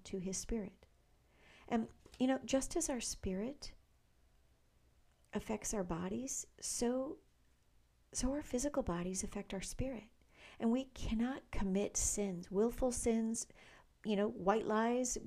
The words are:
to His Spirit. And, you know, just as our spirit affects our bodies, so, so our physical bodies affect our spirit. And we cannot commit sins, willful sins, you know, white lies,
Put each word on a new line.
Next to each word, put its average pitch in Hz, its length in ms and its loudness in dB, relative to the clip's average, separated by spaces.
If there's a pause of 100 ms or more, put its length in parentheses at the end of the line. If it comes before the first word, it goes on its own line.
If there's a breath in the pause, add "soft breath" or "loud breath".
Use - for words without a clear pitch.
to 196 120 -6
His 185 180 -4
Spirit. 208 380 -4 (960 soft breath)
And, 233 220 0 (280)
you 254 80 4
know, 262 180 4
just 269 320 0
as 330 140 0
our 247 120 0
spirit 202 720 -4 (1600)
affects 208 400 -4
our 196 80 0
bodies, 185 640 -4 (120)
so, 254 580 0 (960)
so 254 180 0
our 294 100 -2
physical 269 400 0
bodies 180 420 -2
affect 202 300 -6
our 190 80 -4
spirit. 247 440 -6 (540 loud breath)
And 226 120 4
we 262 140 2 (100)
cannot 233 560 0
commit 196 440 2
sins, 185 540 0
willful 233 420 4
sins, 226 540 2 (600 loud breath)
you 208 100 2
know, 208 140 4
white 202 360 2
lies, 240 600 2